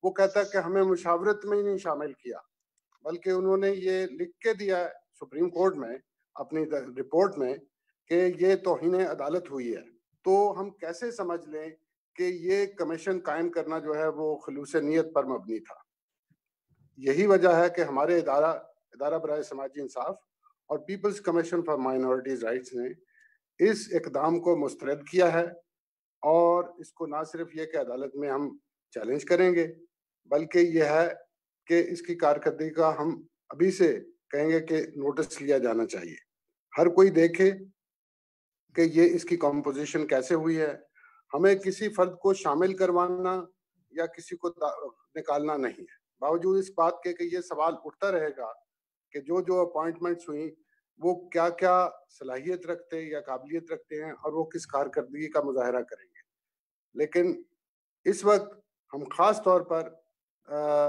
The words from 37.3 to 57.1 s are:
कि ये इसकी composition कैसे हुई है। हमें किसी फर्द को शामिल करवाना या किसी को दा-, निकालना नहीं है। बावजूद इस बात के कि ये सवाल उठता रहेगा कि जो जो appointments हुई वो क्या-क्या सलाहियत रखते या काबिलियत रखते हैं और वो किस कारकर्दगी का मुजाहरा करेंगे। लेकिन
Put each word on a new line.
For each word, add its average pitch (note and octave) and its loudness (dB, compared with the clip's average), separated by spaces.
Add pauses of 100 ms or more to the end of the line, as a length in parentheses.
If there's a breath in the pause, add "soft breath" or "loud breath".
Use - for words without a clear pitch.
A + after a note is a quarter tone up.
कि E3+ 4
ये E3 6
इसकी E3+ 2
composition D3 0
कैसे C3+ 0
हुई D#3+ 0
है। D#3 -4 (460 soft breath)
हमें F#3+ 6
किसी G3 -4
फर्द F3+ 0
को G3 4
शामिल F3 0
करवाना F3+ 0 (460)
या E3 -2
किसी E3 -14
को F3 -6
दा-, D3 -6 (240)
निकालना D3+ -2
नहीं A#2+ -4
है। - -20 (240)
बावजूद E3+ 2
इस F#3+ -2
बात E3+ 2
के F3+ -4
कि F3 -6
ये F3+ -4
सवाल D#3+ -2
उठता D#3+ -6
रहेगा C#3 -4 (480)
कि D3 -8
जो E3 -2
जो F3+ 0
appointments E3+ -6
हुई D3+ -8 (420)
वो F3 -2
क्या-क्या F3 2
सलाहियत C#3 -8
रखते E3 -8 (120)
या D3 -6
काबिलियत C#3+ -10
रखते D#3+ -12
हैं D#3 -10
और D3+ -8
वो D#3+ -2
किस D#3+ -8
कारकर्दगी C#3 -4
का D3+ 0
मुजाहरा B2+ -2
करेंगे। - -16 (800)
लेकिन F3 0 (600)